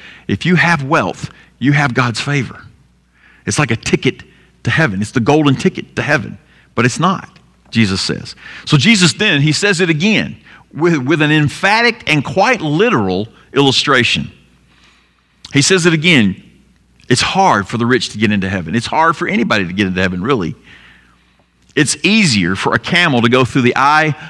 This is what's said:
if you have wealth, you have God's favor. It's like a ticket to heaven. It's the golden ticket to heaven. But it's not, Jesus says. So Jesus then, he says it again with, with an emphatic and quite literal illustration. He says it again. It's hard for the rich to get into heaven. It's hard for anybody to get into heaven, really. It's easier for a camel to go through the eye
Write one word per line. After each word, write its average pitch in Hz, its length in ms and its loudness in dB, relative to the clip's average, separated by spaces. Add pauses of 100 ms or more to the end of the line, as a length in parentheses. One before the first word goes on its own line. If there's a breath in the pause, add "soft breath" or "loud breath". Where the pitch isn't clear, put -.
(280 loud breath)
if 98 180 -4
you 180 80 2
have 156 300 0
wealth, 131 460 -2 (280 soft breath)
you 135 140 0
have 143 220 0
God's 123 260 -2
favor. 139 420 -4 (800 soft breath)
It's - 140 -4
like 139 140 0
a 113 40 -2
ticket - 460 -2 (400 soft breath)
to - 80 -2
heaven. 117 320 0
It's 104 80 -6
the - 80 -2
golden 143 380 2
ticket - 400 -4
to 127 60 -4
heaven. 131 360 -4 (380 soft breath)
But 117 80 0
it's 123 160 0
not, - 400 -4 (320)
Jesus 98 280 0
says. - 360 -8 (280 loud breath)
So - 120 0
Jesus 180 380 4
then, 180 260 0
he 151 100 2
says 190 300 0
it 180 100 0
again 160 460 0 (360 loud breath)
with, 165 260 0
with 151 240 0
an 151 100 2
emphatic 208 760 0
and 151 180 0
quite 208 360 0
literal 143 680 0 (260 soft breath)
illustration. 127 800 2 (1200 soft breath)
He 139 100 2
says 175 240 2
it 175 60 4
again. 147 480 2 (680)
It's - 120 2
hard 170 460 2
for 120 120 -6
the 117 80 0
rich 120 240 0
to - 80 -12
get 107 120 0
into 95 180 -2
heaven. 92 280 -4
It's 120 100 -4
hard 160 300 0
for 160 100 -6
anybody 165 400 0
to 85 60 -8
get 95 160 0
into 92 120 -2
heaven, 92 220 -2
really. 107 320 -2 (1200 soft breath)
It's 139 280 -2
easier 135 500 2
for - 180 -4
a - 60 -4
camel 170 440 0
to 117 60 2
go 127 160 6
through 131 180 -2
the 123 140 2
eye 151 380 2 (160 loud breath)